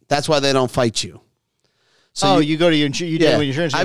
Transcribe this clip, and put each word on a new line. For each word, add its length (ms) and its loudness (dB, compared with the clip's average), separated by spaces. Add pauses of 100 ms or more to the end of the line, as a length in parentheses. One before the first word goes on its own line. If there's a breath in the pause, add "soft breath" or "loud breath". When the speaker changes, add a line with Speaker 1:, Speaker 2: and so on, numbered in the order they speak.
Speaker 1:
That's 200 -2
why 120 2
they 120 0
don't 200 2
fight 320 -2
you. 180 -16 (960)
So 180 2
Speaker 2:
Oh, 20 4
Speaker 1:
you 140 0
Speaker 2:
you 60 -2
go 120 4
to 80 2
your 100 0
insu-, 220 -6
you 80 -2
Speaker 1:
Yeah. 140 4
Speaker 2:
deal 80 2
with 80 -2
your 40 -4
insurance 220 -4
Speaker 1:
I've 120 -2